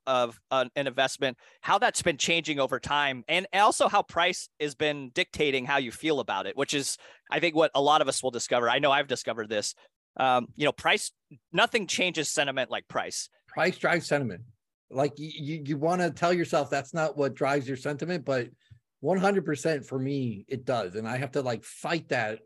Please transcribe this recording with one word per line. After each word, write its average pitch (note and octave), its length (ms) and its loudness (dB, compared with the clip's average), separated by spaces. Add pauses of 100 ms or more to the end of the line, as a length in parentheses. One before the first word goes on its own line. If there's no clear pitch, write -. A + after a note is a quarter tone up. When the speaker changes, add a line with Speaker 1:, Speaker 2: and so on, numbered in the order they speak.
Speaker 1:
of B2 320 0 (140)
an, B2+ 240 2
an C#3 100 -2
investment, C3 520 0 (220)
how F#3+ 180 2
that's G#3+ 240 2
been D#3+ 140 0
changing D#3 440 0
over B2+ 180 0
time. C#3 480 -2
And F3+ 260 0
also G#3+ 360 4
how F#3 140 4
price F3 460 -2 (120)
has D3 160 -4
been D3 360 -2
dictating C#3+ 520 0
how C#3 140 2
you B2 120 -2
feel D3 300 -2
about G2 260 -4
it, G2 100 -8
which C#3 160 -2
is, C#3 260 -2 (340)
I D3+ 80 0
think, D#3+ 160 0
what D#3 180 4
a C#3 80 4
lot D3 180 6
of C#3+ 60 2
us - 160 -2
will B2+ 80 -2
discover. A#2+ 400 0
I B2+ 80 2
know C#3+ 140 4
I've C#3+ 160 2
discovered A2+ 400 -4
this. G#2+ 260 -2 (440)
Um, B2 360 2
you D3 120 -2
know, - 60 4
price, - 380 0 (420)
nothing G#3 360 2
changes E3 400 0
sentiment C3+ 420 0
like G#2 160 -4
price. - 420 -6 (200)
Speaker 2:
Price E3+ 280 0
drives E3 300 0
sentiment. A#2+ 360 0 (460)
Like, C3+ 300 0
y-, D3+ 220 -10
y-, D3+ 240 -6
you C#3 140 -2
wanna E3+ 320 2
tell F3 220 2
yourself E3 380 0
that's C#3 240 -4
not D#3 220 0
what C#3 180 0
drives C#3 320 0
your C3 100 -4
sentiment, D3 480 -4
but C3 260 0 (500)
one F3 180 2
hundred G3 260 2
percent D3+ 420 -2
for C#3 100 -8
me, C3 520 -4
it C3 160 -8
does. G#2 320 -2
And A2 100 -6
I B2 120 -4
have C3+ 120 -4
to, D3 100 -2
like, B2 220 -4
fight - 460 -6
that A2+ 380 -2